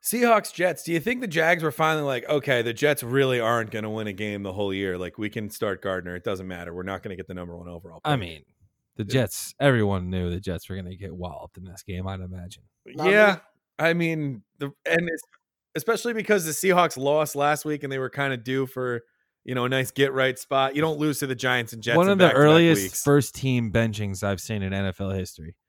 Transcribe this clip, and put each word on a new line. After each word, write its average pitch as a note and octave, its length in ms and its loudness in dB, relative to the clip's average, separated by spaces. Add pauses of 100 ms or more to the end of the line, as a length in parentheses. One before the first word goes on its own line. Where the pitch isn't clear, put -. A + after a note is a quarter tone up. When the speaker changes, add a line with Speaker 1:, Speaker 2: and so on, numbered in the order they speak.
Speaker 1:
Seahawks, A#3 520 2
Jets. E3+ 300 0
Do E3 100 -2
you E3 80 2
think B3 200 -2
the B3 60 -6
Jags E3 340 2
were D#3 120 0
finally D#3 320 2
like, C3 240 -2
"Okay, C#3 320 2
the A#2 120 -2
Jets C#3+ 300 0
really B2+ 380 2
aren't A2+ 280 2
gonna G#2+ 200 -6
win A2 180 -4
a G#2 60 -6
game G2+ 300 -6
the G2 100 -6
whole G2 200 -2
year. F#2+ 240 -2
Like, F2+ 200 -8
we G#2+ 120 -4
can G#2+ 200 -8
start G#2 320 -4
Gardner. F2+ 340 -6
It F2+ 80 -12
doesn't F#2+ 240 -6
matter. F2 260 -10
We're F2+ 100 -8
not F#2+ 200 -6
gonna F#2+ 140 -10
get F2+ 100 -12
the F#2+ 60 -12
number F2 240 -12
one F2 100 -16
overall E2+ 380 -16
Speaker 2:
I D3+ 80 -2
Speaker 1:
pick." C3 80 -2
Speaker 2:
mean, E2 220 -12 (520)
the A2 80 -6
Speaker 1:
Yeah. G2+ 80 -6
Speaker 2:
Jets, A#2+ 480 -2
everyone G#2 500 2
knew F2+ 200 -2
the F2 100 -4
Jets F2+ 300 -8
were F#2+ 80 -10
gonna F#2 180 -12
get F2 180 -14
walloped F2 440 -12
in F2+ 80 -18
this F2+ 180 -18
game, F#2 240 -8
I'd F#2+ 140 -8
imagine. F2+ 420 -14 (240)
Speaker 3:
Not D3+ 240 0
Speaker 1:
Yeah. G#3 240 8
Speaker 3:
me. D#3+ 40 -12 (380)
Speaker 1:
I E3 160 2
mean, D#3 500 -2 (140)
the, C#3+ 100 -8 (180)
and E3+ 240 0
it's, D#3+ 140 -8 (520)
especially A3+ 380 -2
because G#3 320 2
the D#3+ 80 -4
Seahawks F3 440 4
lost C#3+ 380 0
last D3 300 0
week D3+ 180 -4
and C#3 80 -6
they C3+ 80 -4
were C3 100 -4
kinda C3+ 280 -2
due C3 300 -2
for, B2 360 -4 (400)
you B2 100 -6
know, B2 120 0
a B2 40 0
nice C3 220 0
get-right C3 480 2
spot. C3+ 380 0
You D3 40 0
don't D#3 160 0
lose D3+ 220 0
to C#3+ 80 -4
the C3 80 -4
Giants B2 380 -2
and A2 100 -14
Jets A#2 140 2
Speaker 2:
One F3 100 6
Speaker 1:
in G3+ 60 4
Speaker 2:
of G3 60 2
the F#3 60 8
Speaker 1:
back-to-back C#3+ 200 6
Speaker 2:
earliest D#3+ 380 8
Speaker 1:
weeks. - 200 -6
Speaker 2:
first C#3+ 320 4
team B2 380 0
benchings G#2 500 -2
I've G2 180 -2
seen G#2 220 -6
in F#2+ 100 -2
N G2 120 -2
F F#2+ 160 -4
L F#2+ 100 -4
history. F2 440 -8 (140)